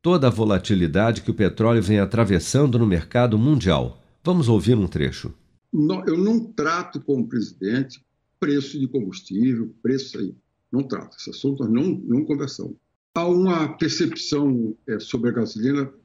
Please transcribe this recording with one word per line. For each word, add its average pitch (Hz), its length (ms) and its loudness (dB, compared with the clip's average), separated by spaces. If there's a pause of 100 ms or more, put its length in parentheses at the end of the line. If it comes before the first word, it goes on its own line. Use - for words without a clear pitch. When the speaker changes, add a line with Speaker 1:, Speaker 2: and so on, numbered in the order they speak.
Speaker 1:
toda 165 280 4
a - 20 4
volatilidade 98 920 2
que - 80 -6
o 110 40 0
petróleo 110 480 2
vem 104 160 2
atravessando 110 800 2
no 113 80 4
mercado 107 500 2
mundial. 107 640 2 (240)
Vamos 170 240 2
ouvir 113 280 4
um 101 100 2
trecho. - 460 -4 (400)
Speaker 2:
Não, 160 320 0
eu 160 120 0
não 214 280 0
trato 165 560 -4
com 139 200 -2
o 107 80 -4
presidente 117 720 -4 (380)
preço 143 400 -2
de 135 80 -2
combustível, 113 880 -2 (100)
preço 131 360 -4
aí. 95 160 -6 (360)
Não 131 140 0
trato. - 320 -10
Esse - 140 -14
assunto 135 340 -4
nós 110 80 0
não, 147 320 0
não 131 200 0
conversamos. 139 500 -6 (400)
Há 170 140 -2
uma 175 480 2
percepção, 135 960 -2 (140)
é, 110 100 -4
sobre 113 300 -4
a 117 60 -2
gasolina. 123 500 -2 (200)